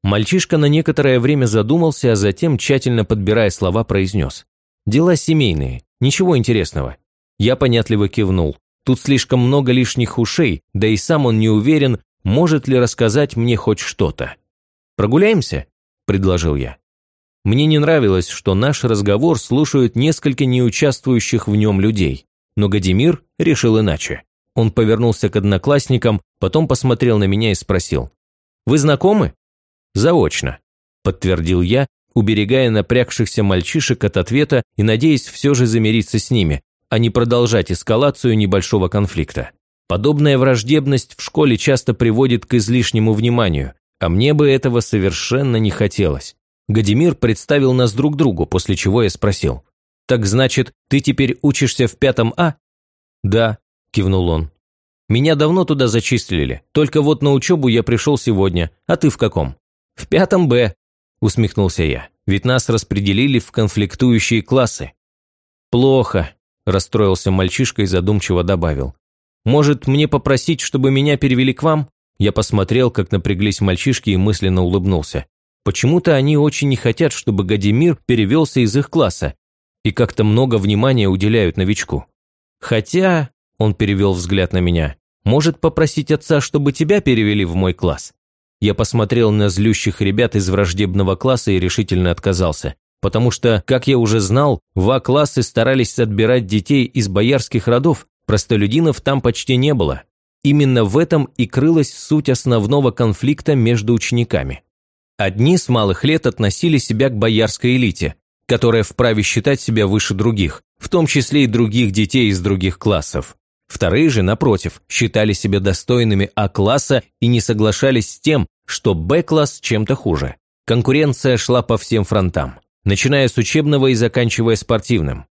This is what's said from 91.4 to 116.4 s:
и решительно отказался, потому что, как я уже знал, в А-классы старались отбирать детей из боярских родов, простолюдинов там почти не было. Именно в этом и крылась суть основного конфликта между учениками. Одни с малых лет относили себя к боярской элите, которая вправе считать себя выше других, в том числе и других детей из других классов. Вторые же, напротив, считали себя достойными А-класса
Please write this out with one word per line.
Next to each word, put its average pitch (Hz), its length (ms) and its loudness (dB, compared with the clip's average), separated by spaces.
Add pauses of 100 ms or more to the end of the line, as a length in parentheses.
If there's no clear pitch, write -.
и 95 80 2
решительно 92 500 0
отказался, 85 680 -2 (260)
потому 113 300 0
что, 113 340 0
как 127 220 0
я 135 100 4
уже 113 220 2
знал, 113 420 0 (140)
в 95 160 2
А-классы 135 520 0
старались 127 560 0
отбирать 110 460 0
детей 107 400 0
из 113 220 -2
боярских 117 600 0
родов, 131 400 0 (180)
простолюдинов 110 760 0
там 139 200 -2
почти 123 340 -2
не 139 180 2
было. 76 300 -2 (400)
Именно 139 400 2
в 104 140 0
этом 156 400 0
и 120 80 0
крылась 151 480 0
суть - 360 -2
основного 123 640 0
конфликта 123 640 -2
между 117 380 2
учениками. 92 720 -2 (540)
Одни 107 400 2
с - 100 -4
малых 107 360 0
лет 156 240 0
относили 120 500 0
себя 123 320 0
к 113 80 -6
боярской 113 580 0
элите, 104 400 -2 (300)
которая 117 380 2
вправе 110 400 0
считать 135 360 0
себя 107 280 0
выше 104 260 -2
других, 101 500 -2 (140)
в - 120 -14
том 165 180 2
числе 143 360 0
и 123 40 2
других 113 440 0
детей 107 380 0
из 95 100 0
других 95 380 -2
классов. 80 580 -4 (320)
Вторые 113 420 0
же, 113 120 0
напротив, 98 640 -2
считали 107 460 0
себя 98 260 -2
достойными 101 760 0
А-класса 107 680 0 (160)